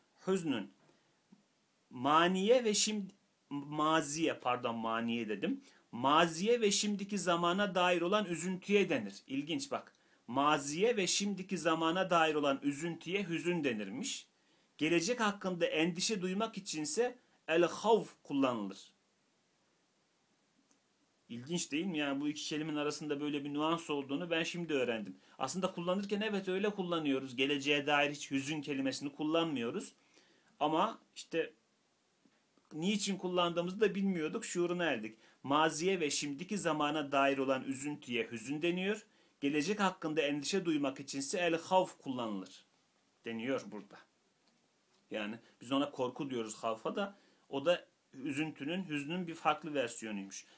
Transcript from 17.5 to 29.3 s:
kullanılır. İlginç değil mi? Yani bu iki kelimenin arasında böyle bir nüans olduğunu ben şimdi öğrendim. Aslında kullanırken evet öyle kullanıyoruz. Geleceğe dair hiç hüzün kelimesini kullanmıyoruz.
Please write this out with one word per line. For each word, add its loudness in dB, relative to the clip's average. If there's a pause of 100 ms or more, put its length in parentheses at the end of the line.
kullanılır. 0 (2500)
İlginç -4
değil -2
mi? -2
Yani 0
bu 0
iki -6
kelimenin -4
arasında -2
böyle -4
bir -6
nüans 0
olduğunu -4
ben 0
şimdi -4
öğrendim. -2 (200)
Aslında -2
kullanırken -2
evet -4
öyle 0
kullanıyoruz. -2
Geleceğe 2
dair 4
hiç -8
hüzün -2
kelimesini -4
kullanmıyoruz. -2 (640)